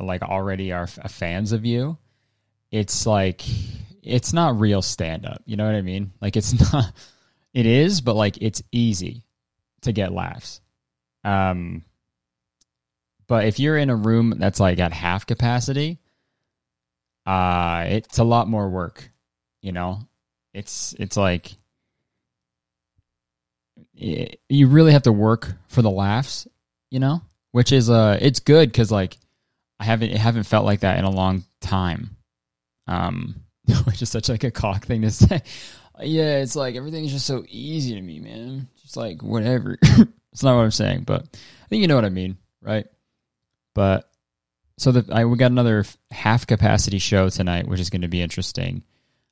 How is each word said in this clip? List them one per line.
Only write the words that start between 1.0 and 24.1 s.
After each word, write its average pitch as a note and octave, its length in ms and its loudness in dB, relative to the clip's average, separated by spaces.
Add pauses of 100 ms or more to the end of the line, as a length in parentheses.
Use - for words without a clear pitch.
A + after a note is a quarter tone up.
fans F#2+ 400 -4
of A2 120 -2
you. B2 320 -2 (760)
It's - 340 -4
like, G2 380 0 (580)
it's - 300 -2
not E3 260 0
real G2+ 240 2
stand-up, - 640 -8
you A2+ 100 -8
know G#2 80 -2
what G#2+ 120 0
I G2+ 60 -2
mean? F#2+ 280 -6 (100)
Like, G2+ 160 -4
it's A2+ 360 4
<laughs> - 0 -
not, C3 200 0 (640)
it B2 100 2
is, D3+ 360 4
but, A#2+ 160 -2
like, G#2 240 0
it's G#2+ 200 -4 (120)
easy A2+ 500 -2 (600)
to B2 100 -2
get F#2+ 200 -2
laughs. F2+ 480 -10 (640)
Um, F#2 600 -2 (1400)
but A2+ 160 2
if A2 160 0
you're D3+ 180 2
in C#3+ 100 2
a B2 60 0
room A2+ 440 2
that's, F#2+ 200 0
like, F2+ 220 2
at E2+ 120 0
half F2 340 -4
capacity, B2+ 720 -2 (1300)
uh, F2 640 0
it's G2+ 320 -4
a A#2+ 60 2
lot A#2 240 2
more G#2+ 200 -2
work, F2+ 400 -8 (520)
you G2 100 -10
know? F2+ 300 -8 (540)
It's, - 440 -12
it's - 180 -8
like, F#2 380 -2 (2500)
y-, - 400 -6 (140)